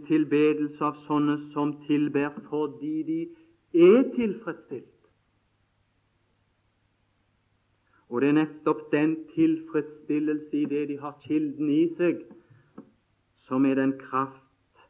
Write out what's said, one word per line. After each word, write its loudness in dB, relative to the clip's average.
tilbedelse 2
av -4
sånne 0
som -2
tilber 0
fordi -6
de -4
er 8
tilfredsstilt. -6
Og -2
det 4
er 4
nettopp -2
den 2
tilfredsstillelse -2
i 0
det -4
de -8
har -12
kilden -2
i 4
seg, 0
som 2
er 2
den 0
kraft -8